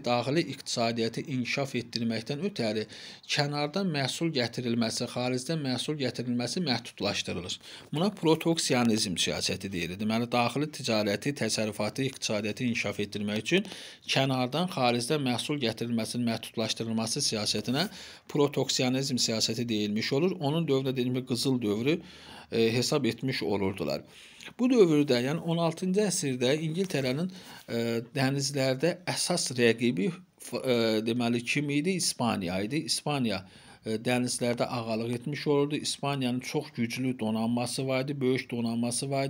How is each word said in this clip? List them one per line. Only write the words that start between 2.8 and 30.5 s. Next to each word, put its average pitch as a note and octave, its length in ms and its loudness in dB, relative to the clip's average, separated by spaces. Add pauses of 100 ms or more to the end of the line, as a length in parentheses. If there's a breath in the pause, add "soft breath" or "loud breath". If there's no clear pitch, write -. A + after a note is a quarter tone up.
kənardan D3 640 0
məhsul D3 460 0
gətirilməsi, A#2 760 0
xaricdən B2+ 560 -2
məhsul C3 320 -4
gətirilməsi A#2+ 640 -2
məhdudlaşdırılır. G2 960 -2 (320 loud breath)
Buna E3 240 2
proteksionizm B2 1040 4
siyasəti F#2 560 -2
deyilir. F2 240 -4
Deməli, A2+ 320 -2
daxili B2 400 0
ticarəti, A2 720 0
təsərrüfatı, G#2+ 640 -2
iqtisadiyyatı G#2+ 640 -2
inkişaf G#2 340 -2
etdirmək G#2 400 -4
üçün G3 240 2 (400 loud breath)
kənardan, C3+ 640 2
xaricdən B2+ 560 2
məhsul B2+ 400 -2
gətirilməsinin A#2 640 -2
məhdudlaşdırılması A2+ 960 -2
siyasətinə A2+ 580 0 (460 loud breath)
proteksionizm C3+ 880 2
siyasəti A2+ 300 2
deyilmiş A2 640 0
olur. F3+ 260 2
Onun D#3 280 0
dövründə, C3+ 260 2
dediyim B2+ 200 0
kimi, B2+ 120 -2
qızıl B2 360 0
dövrü, A2+ 400 2 (500 loud breath)
e, A2+ 220 4
hesab B2+ 320 2
etmiş B2 380 -2
olurdular. F#2+ 580 0 (580 loud breath)
Bu B3 100 2
dövrdə, D3+ 560 6
yəni D#3+ 160 -2
on E3 160 0
altıncı F#3 460 0
əsrdə C3 480 2 (160)
İngiltərənin, D#3 640 0 (380 loud breath)
e, A#2 100 -2 (340)
dənizlərdə C3+ 800 2 (160)
əsas - 480 0
rəqibi A#2+ 540 4
f-, - 500 -10